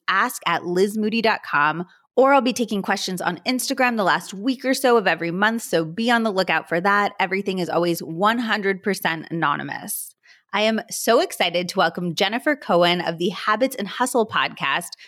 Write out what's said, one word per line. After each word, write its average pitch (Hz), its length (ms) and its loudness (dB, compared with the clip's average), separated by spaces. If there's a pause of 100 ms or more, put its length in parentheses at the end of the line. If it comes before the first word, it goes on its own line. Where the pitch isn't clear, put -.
ask 202 360 0
at 170 180 0
lizmoody 208 580 0
dot 214 200 2
com, 156 440 0 (320)
or 262 160 6
I'll 277 80 8
be 247 100 2
taking 214 300 -2
questions 190 400 -2
on 175 240 -2
Instagram 254 500 0
the 220 80 0
last 170 300 0
week 240 320 -4
or 262 80 2
so 254 240 4
of 190 100 2
every 165 240 0
month, 214 300 0
so 165 240 0
be 220 260 -2
on 233 120 4
the 220 100 0
lookout 185 340 0
for 170 140 0
that. 202 360 2
Everything 190 420 -2
is 170 100 -2
always 165 340 0
one 202 360 0
hundred 196 440 -2
percent 175 480 -2
anonymous. 147 840 -4 (360)
I 202 120 0
am 220 180 0 (100)
so 233 300 2
excited 180 480 -2
to 190 100 -2
welcome 175 340 0
Jennifer 233 440 -2
Cohen 175 420 2
of 165 200 -4
the 175 100 0
Habits 214 480 -2
and 202 100 -6
Hustle 240 400 0
podcast 147 600 -2 (180)